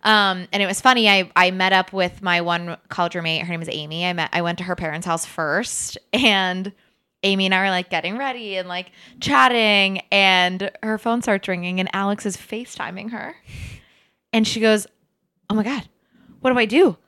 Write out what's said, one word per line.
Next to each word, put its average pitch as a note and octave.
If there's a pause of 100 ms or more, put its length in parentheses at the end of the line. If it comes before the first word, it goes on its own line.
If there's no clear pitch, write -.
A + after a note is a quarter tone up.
Um, G3
and G3+
it G3
was F#3+
funny. B3
I, F#3+
I F3+
met F#3
up F#3
with F#3
my F3
one E3+ (100)
college F3
roommate. E3
Her F3
name E3
is D#3+
Amy. D#3
I F3+
met, E3
I F3
went E3+
to F3+
her F3+
parents' D#3+
house E3
first, - (160)
and G3 (500)
Amy F#3+
and F#3+
I F#3
were, G3
like, F3+
getting F3
ready B3
and, F#3
like, F3+ (280)
chatting, A3 (100)
and F#3 (120)
her A3
phone A#3
starts G3+
ringing, F3+
and F#3
Alex G3
is G3
FaceTiming A3
her. B3 (960)
And A3
she -
goes, G#3+ (640)
"Oh G#3
my G#3+
God, B3 (540)
what C4
do B3
I A#3
do? A3+ (120)